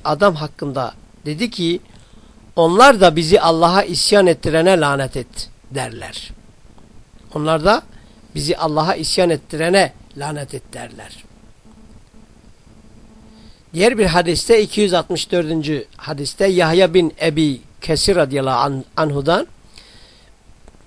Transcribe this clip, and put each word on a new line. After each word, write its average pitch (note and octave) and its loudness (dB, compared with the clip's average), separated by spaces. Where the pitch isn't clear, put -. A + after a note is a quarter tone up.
adam D#3 2
hakkında C#3+ -8
dedi D#3+ -6
ki, F3 -4
"Onlar F#3+ 6
da E3+ 6
bizi E3 2
Allah'a E3+ 2
isyan F#3+ 2
ettirene E3 2
lanet C#3 -2
et" - -12
derler. A#2+ -12
Onlar D#3 -2
da A3+ 2
bizi D3+ -4
Allah'a D#3+ -2
isyan F3 -2
ettirene E3 -2
lanet C#3+ -10
et C3+ -14
derler. - -18
Diğer G#3 2
bir G#3 2
hadiste, F3 2
iki G#3 -2
yüz F#3 2
altmış E3+ -4
dördüncü D#3 -2
hadiste C#3+ -4
Yahya F3 2
bin F3 2
Ebi D3+ 0
Kesir E3 0
radıyallahu C3+ 0
an-, C3+ -2
anhudan D#3 -2